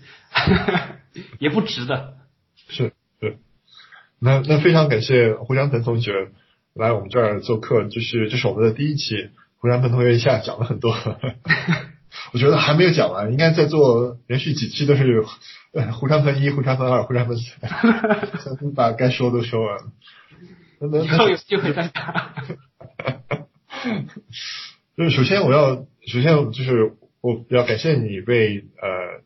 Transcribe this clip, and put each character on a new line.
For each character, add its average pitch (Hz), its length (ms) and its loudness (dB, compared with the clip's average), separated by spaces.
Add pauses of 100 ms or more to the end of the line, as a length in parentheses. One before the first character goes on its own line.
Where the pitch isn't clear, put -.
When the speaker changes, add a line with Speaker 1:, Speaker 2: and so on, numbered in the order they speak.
(720)
Speaker 1:
<laughs> - 680 -8
也 143 100 -2
不 208 120 0
值 - 260 -6
得。 - 280 -6 (520)
Speaker 2:
是， - 260 -6 (280)
是。 107 180 -8 (800)
那， 135 260 2
那 151 140 4
非 165 140 4
常 156 160 6
感 113 120 2
谢 117 340 4
胡 - 200 -4
山 139 160 0
鹏 113 140 -2
同 117 160 0
学 98 320 -4 (420)
来 113 160 0
我 110 80 0
们 98 100 -10
这 120 160 2
儿 104 160 0
做 113 200 -2
客， 110 240 0
就 107 160 -8
是， 113 280 -2
这 131 80 -4
是 120 120 0
我 95 60 -2
们 107 100 2
的 110 80 4
第 143 180 -2
一 143 60 -2
期， 101 340 -6 (280)
胡 120 100 -2
山 123 120 2
鹏 123 120 2
同 123 100 2
学 120 140 6
一 - 20 2
下 120 220 2
讲 - 180 -8
了 113 60 -4
很 113 160 -4
多。 113 180 0
<laughs> - 80 -10 (1300)
我 120 60 -4
觉 139 120 4
得 151 60 4
还 147 180 2
没 170 80 4
有 180 80 6
讲 110 220 2
完， 104 180 -4
应 127 60 -2
该 160 160 4
再 160 140 4
做 123 600 2
连 127 140 -2
续 147 140 -4
几 113 140 -4
期 - 180 -4
都 139 100 4
是、 123 280 4 (480)
呃， 110 200 -4
胡 131 160 -4
山 151 160 4
鹏 139 180 0
一、 143 80 2
胡 135 140 -2
山 131 120 0
鹏 127 160 0
二、 123 120 2
胡 - 100 -4
山 120 140 0
鹏 120 80 -4
三， - 340 -12 (800)
<laughs> 139 240 -8
把 120 160 2
该 127 180 0
说 123 220 0
的 123 80 0
都 113 60 -2
说 113 200 -2
完 101 120 -6
了。 104 80 -14 (960)
那， 147 80 -6
那， 151 160 0
Speaker 1:
以 160 40 -2
后 175 200 4
有 180 80 2
机 - 200 -4
会 156 160 0
再 170 140 -4
讲。 - 460 -8 (1500)
Speaker 2:
<laughs> 208 240 -6 (880)
就 165 80 -2
是 156 60 2
首 127 120 2
先 190 200 2
我 139 100 2
要， 135 340 2 (200)
首 123 140 -4
先 143 300 2
就 131 140 -8
是 117 300 2 (260)
我 120 300 -4
要 123 120 4
感 113 160 -2
谢 160 160 0
你 107 240 -2
为， 107 460 0 (180)
呃， 92 440 -8